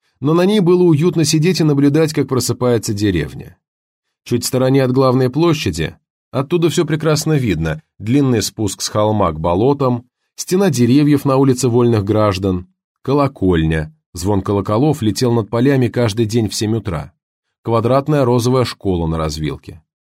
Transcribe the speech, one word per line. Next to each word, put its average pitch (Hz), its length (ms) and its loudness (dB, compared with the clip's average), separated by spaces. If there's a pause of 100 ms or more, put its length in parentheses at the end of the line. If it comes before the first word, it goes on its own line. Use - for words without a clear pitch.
(200)
но 147 140 0
на 175 100 4
ней 214 160 2
было 180 220 2
уютно 165 420 2
сидеть 160 360 0
и 170 40 2
наблюдать, 147 480 2
как 147 160 -2
просыпается 120 640 -2
деревня. 90 680 -4 (680)
Чуть - 200 -4
в - 20 -8
стороне 131 380 0
от 127 80 0
главной 127 380 2
площади, 139 680 -2 (340)
оттуда 156 380 -2
все 170 160 0
прекрасно 156 500 -2
видно, 127 480 -2 (160)
длинный 120 440 0
спуск - 400 -6
с - 60 -8
холма 107 440 0
к 78 80 -10
болотам, 123 680 0 (280)
стена 190 340 0
деревьев 139 540 2
на 135 120 2
улице 135 320 2
Вольных 117 360 2
Граждан, 98 640 0 (340)
колокольня, 90 960 0 (160)
звон 95 300 -2
колоколов 107 600 0
летел 113 300 0
над 117 160 -2
полями 123 400 2
каждый 113 380 0
день 107 220 0
в - 60 -8
семь 110 220 -2
утра, 85 360 -8 (500)
квадратная 131 600 0
розовая 123 400 2
школа 90 420 -4
на 80 100 -2
развилке. 80 680 -8 (260)